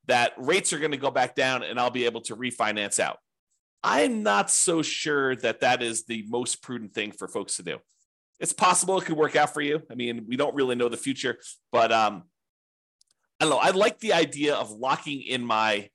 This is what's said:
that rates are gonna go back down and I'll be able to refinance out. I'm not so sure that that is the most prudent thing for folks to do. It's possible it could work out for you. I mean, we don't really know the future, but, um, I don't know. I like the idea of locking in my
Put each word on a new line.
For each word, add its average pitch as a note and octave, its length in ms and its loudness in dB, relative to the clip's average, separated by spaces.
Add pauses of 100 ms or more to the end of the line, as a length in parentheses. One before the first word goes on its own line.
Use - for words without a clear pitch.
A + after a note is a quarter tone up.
that A#2+ 300 4
rates E3+ 380 0
are D3+ 40 -4
gonna D3 200 -2
go C3+ 120 0
back B2+ 240 0
down C3 280 0
and A2 180 -4
I'll B2 80 4
be A#2+ 160 -2
able A2+ 180 0
to A2+ 140 -10
refinance G#2+ 640 -2
out. D2 180 -2 (640)
I'm A#3 400 2
not G3+ 280 2
so E3 320 2
sure C#3 540 0
that A2+ 240 -2
that B2 220 2
is A2+ 220 -4
the A2 240 -8
most A#2+ 340 -4
prudent A2 300 -10
thing G#2 200 -6
for - 160 -12
folks - 280 -6
to F#2+ 60 -8
do. D#2 160 -8 (640)
It's - 140 -4
possible F#3 440 2
it F3+ 60 -4
could D#3+ 140 -2
work D3+ 180 4
out D3 160 4
for D3+ 80 -6
you. D3 300 -2
I A#2 40 -14
mean, A#2+ 320 -6
we B2 100 -6
don't C#3 180 0
really B2+ 200 2
know A#2+ 140 0
the A#2 80 -6
future, C3 420 -4 (320)
but, A2+ 220 4
um, G#2+ 320 2 (1160)
I D#3 60 2
don't D#3 60 4
know. C3 80 4
I D3+ 120 4
like G#3 300 2
the G#3 140 0
idea D3 400 2
of G#2+ 160 -2
locking C3 500 -4
in B2 240 -4
my A2 500 0